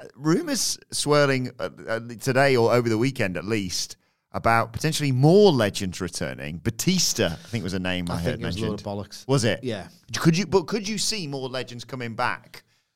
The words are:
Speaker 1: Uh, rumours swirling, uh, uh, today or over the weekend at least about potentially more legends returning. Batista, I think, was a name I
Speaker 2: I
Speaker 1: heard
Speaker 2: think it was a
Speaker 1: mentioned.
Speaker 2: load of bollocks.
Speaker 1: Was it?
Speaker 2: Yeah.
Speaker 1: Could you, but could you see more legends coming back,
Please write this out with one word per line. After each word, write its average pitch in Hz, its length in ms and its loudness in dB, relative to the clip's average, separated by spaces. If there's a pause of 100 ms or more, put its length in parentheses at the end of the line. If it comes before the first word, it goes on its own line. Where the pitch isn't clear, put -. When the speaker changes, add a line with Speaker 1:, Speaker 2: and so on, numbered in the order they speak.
Speaker 1:
Uh, - 40 -18 (100)
rumours 208 640 0 (140)
swirling, 135 680 2
uh, 87 120 -6 (180)
uh, 113 120 -4 (200)
today 135 360 4
or 117 160 6
over 120 160 2
the 110 100 2
weekend 113 380 -2
at 80 80 -6
least 101 520 -4 (360)
about 113 400 2
potentially 151 380 -2
more 165 400 8
legends 101 500 0
returning. 76 580 -6
Batista, 117 760 0
I - 160 -14
think, 107 160 -6
was 92 100 -4
a 95 60 -4
name 90 280 -4
I 85 60 -2
Speaker 2:
I - 40 -2
Speaker 1:
heard 85 60 -4 (140)
Speaker 2:
think 82 40 -10
it 85 40 -6
was 87 100 -4
a 104 40 -6
Speaker 1:
mentioned. 107 260 -4
Speaker 2:
load 101 160 -6
of 95 80 -14
bollocks. - 160 -18
Speaker 1:
Was 139 160 2
it? 202 220 0
Speaker 2:
Yeah. 98 240 -8 (280)
Speaker 1:
Could 165 220 4
you, 202 80 0
but 160 220 2
could 202 200 -4
you 214 100 -4
see 196 280 -4
more 135 220 -6
legends 120 360 -8
coming 120 300 -8
back, - 480 -4 (340)